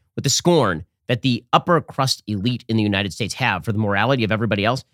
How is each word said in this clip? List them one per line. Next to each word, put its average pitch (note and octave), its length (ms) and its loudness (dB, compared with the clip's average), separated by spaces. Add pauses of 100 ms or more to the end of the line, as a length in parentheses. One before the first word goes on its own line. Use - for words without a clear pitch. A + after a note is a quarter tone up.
(160)
with - 80 -8
the C#3 60 0
scorn A2+ 540 2 (220)
that B2+ 160 -2
the B2 300 0
upper E3+ 280 4
crust - 460 -4
elite G#2+ 420 -2
in A2+ 80 0
the A2 60 4
United G2+ 320 0
States G2+ 200 -6
have G#2 300 -2
for A2+ 80 -4
the G2+ 60 -2
morality A2 460 0
of F#2+ 60 -2
everybody G#2 360 0
else, B2+ 280 -2